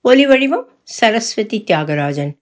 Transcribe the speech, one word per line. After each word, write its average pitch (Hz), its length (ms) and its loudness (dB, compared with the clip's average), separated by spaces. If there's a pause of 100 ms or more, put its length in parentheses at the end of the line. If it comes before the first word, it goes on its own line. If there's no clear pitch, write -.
ஒலிவடிவம் 269 560 4 (180)
சரஸ்வதி 220 840 -2
தியாகராஜன் 147 760 -2